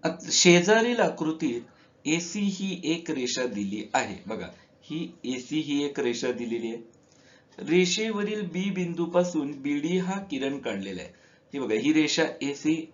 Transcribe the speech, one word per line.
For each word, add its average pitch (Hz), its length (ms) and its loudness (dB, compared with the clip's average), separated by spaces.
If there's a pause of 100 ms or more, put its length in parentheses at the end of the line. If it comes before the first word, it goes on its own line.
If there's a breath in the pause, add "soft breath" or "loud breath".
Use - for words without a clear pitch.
आता - 280 -4
शेजारील 214 680 8
आकृतीत 160 600 0 (440 soft breath)
एसी 170 340 -2
ही 190 440 -2
एक 165 280 -2
रेषा 127 340 -2
दिली 104 480 -4
आहे. 113 220 0 (120)
बघा, 92 200 -6 (360 loud breath)
ही 156 300 -8 (100)
एसी 127 360 -4
ही 143 240 -2
एक 143 160 -4
रेषा 123 320 0
दिलेली 113 360 -4
आहे. 117 100 -6 (880 soft breath)
रेषेवरील 208 760 2
B 180 280 -4
बिंदूपासून 170 840 0 (100)
बीडी 147 360 0
हा 185 260 -2
किरण 139 360 -4
काढलेला 98 420 -6
आहे. - 100 -14 (420 soft breath)
हे 143 60 -6
बघा, 110 160 0
ही 143 180 4
रेषा 156 300 4 (180)
एसी, 151 520 -2